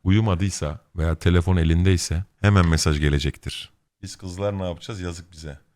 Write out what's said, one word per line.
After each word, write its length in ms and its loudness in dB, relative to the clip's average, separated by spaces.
Uyumadıysa 720 0
veya 180 0
telefon 420 2
elindeyse 680 2
hemen 280 4
mesaj 320 2
gelecektir. 720 -2
Biz 140 -16
kızlar 420 -6
ne 60 -6
yapacağız? 360 -10
Yazık 320 -10
bize. 260 -16